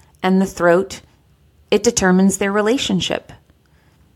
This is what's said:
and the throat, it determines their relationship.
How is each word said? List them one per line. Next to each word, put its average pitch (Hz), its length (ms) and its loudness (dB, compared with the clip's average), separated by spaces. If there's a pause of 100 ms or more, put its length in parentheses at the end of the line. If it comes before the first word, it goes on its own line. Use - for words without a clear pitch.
(220)
and 190 180 2
the 196 60 0
throat, 180 540 0 (680)
it 208 120 0
determines 190 540 2
their 196 160 -4
relationship. 208 800 -4 (840)